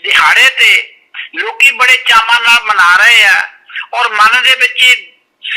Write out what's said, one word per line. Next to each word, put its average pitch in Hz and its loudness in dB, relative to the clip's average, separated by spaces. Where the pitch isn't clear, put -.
ਦਿਹਾੜੇ 226 2
ਤੇ 220 -2
ਲੋਕੀ - -2
ਬੜੇ 247 0
ਚਾਵਾਂ 233 0
ਨਾਲ 233 0
ਮਨਾ 185 2
ਰਹੇ 220 4
ਆ, 185 0
ਔਰ 240 -4
ਮਨ 220 0
ਦੇ 262 0
ਵਿੱਚ 254 -2